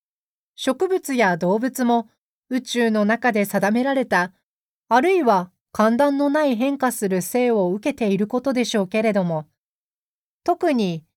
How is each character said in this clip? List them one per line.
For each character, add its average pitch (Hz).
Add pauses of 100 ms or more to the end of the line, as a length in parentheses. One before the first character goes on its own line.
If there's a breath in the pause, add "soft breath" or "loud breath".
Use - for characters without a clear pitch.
(540)
植 262
物 359
や 196
動 180
物 254
も 233 (400 soft breath)
宇 254
宙 240
の 214
中 226
で 208
定 196
め 240
ら 277
れ 254
た、 180 (560)
あ 240
る 349
い 359
は 196 (220)
間 220
断 285
の 285
な 302
い 269
変 269
化 254
す 208
る 185
生 247
を 196
受 214
け -
て 220
い 196
る 202
こ 247
と 269
で 240
し 220
ょ 196
う 185
け 220
れ 220
ど 196
も、 160 (1000)
特 349
に 185 (120)